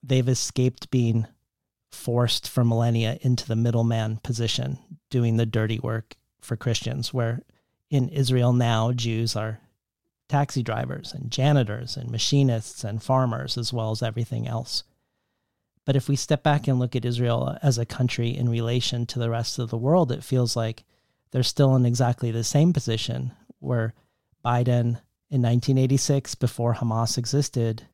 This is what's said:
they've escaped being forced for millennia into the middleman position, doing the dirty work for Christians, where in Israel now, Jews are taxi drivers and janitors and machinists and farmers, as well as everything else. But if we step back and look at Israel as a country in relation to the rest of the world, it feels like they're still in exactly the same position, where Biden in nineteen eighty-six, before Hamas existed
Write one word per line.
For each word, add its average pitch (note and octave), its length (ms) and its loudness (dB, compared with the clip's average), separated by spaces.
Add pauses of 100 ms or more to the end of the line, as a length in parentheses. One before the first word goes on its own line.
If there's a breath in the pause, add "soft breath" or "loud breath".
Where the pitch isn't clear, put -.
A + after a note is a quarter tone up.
they've B2+ 260 2
escaped - 640 0
being A2+ 360 2 (640)
forced - 580 -2
for B2 160 2
millennia A#2 580 2
into B2 240 0
the A2+ 100 -2
middleman A2+ 640 0
position, B2 600 -4 (320)
doing A#2 260 2
the A#2 100 2
dirty A2 340 -2
work A2+ 340 -6 (260)
for - 160 -6
Christians, A#2+ 560 -4
where A#2 300 -2 (480)
in C3+ 200 2
Israel B2+ 420 2
now, A#2 400 2
Jews A#2 420 -2
are A2 260 -6 (680)
taxi C#3+ 340 0
drivers B2 500 -6
and - 180 -10
janitors B2 680 0
and A#2+ 140 -8
machinists A#2 760 0
and G#2+ 180 -6
farmers, B2+ 560 0
as A#2 140 -6
well A2+ 180 -2
as A2 120 -4
everything A2+ 440 -4
else. A#2 380 -6 (1000)
But C#3 120 2
if C3+ 120 0
we C#3 80 2
step - 260 0
back D3 260 2
and C3 100 2
look B2 160 -2
at B2 100 -2
Israel A#2+ 580 0
as C3 160 2
a A#2 80 -2
country B2 500 -2
in A#2+ 120 0
relation A#2 580 0
to - 120 -8
the A#2 120 -2
rest A#2 280 -4
of A#2 120 -4
the A2+ 80 -4
world, C#3 340 4
it - 120 -6
feels B2 300 0
like A2+ 300 -4 (460)
they're C3 120 0
still C3+ 320 4
in B2 120 6
exactly A#2+ 440 2
the A2+ 140 -2
same D#3+ 280 4
position, A#2+ 600 -2 (260)
where A#2+ 360 -2 (500)
Biden A#2+ 560 2 (300)
in C3 100 0
nineteen A#2+ 380 4
eighty-six, C3 560 2
before A#2 400 -2
Hamas A2+ 440 -2
existed A#2 760 -2